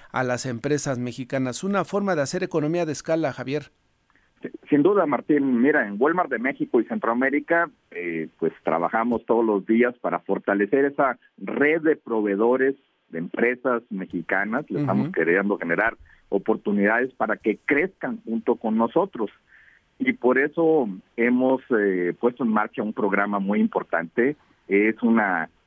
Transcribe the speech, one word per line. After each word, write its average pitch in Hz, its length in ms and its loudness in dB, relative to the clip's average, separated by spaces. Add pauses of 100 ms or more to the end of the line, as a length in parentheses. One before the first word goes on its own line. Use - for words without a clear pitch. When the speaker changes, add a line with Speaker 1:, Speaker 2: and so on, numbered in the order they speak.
(120)
Speaker 1:
a 127 120 0
las 123 220 -2
empresas 135 520 -2
mexicanas. 123 640 -4
Una 196 220 0
forma 196 300 -2
de 147 80 0
hacer 180 200 -2
economía 165 440 0
de 156 60 -4
escala, 156 420 -2
Javier. 135 300 -6 (760)
Speaker 2:
Sí, - 80 -12 (220)
sin 147 120 4
duda, 190 220 4
Martín. 139 560 0
Mira, 139 260 2
en 101 120 -8
Walmart 160 320 0
de 123 80 -4
México 135 420 0
y 107 60 -4
Centroamérica, 135 840 0 (200)
eh, 85 380 -6 (100)
pues 80 160 -2 (100)
trabajamos 110 640 0
todos 117 180 2
los 101 220 0
días 117 340 2
para 87 200 -4
fortalecer 101 680 0
esa 143 320 0 (180)
red 139 460 0
de 151 140 2
proveedores 113 800 0 (340)
de 82 80 -10
empresas 120 720 -2
mexicanas. 98 800 -4
Le 143 100 -4
estamos 131 280 0
Speaker 1:
Ujú. 180 40 -10
Speaker 2:
queriendo 95 460 2
generar 90 400 -2 (360)
oportunidades 104 800 0
para 110 240 -2
que 104 300 -2
crezcan 143 580 -2
junto 113 320 -2
con 110 220 -2
nosotros. 117 520 -2 (680)
Y 131 160 0
por 127 240 2
eso 151 500 2 (300)
hemos, 127 420 2 (180)
eh, 90 400 2
puesto 120 240 0
en 123 60 0
marcha 107 340 -2
un 107 120 -6
programa 101 440 0
muy 101 220 0
importante. 107 760 -2 (300)
Es 107 360 2
una 104 480 2 (160)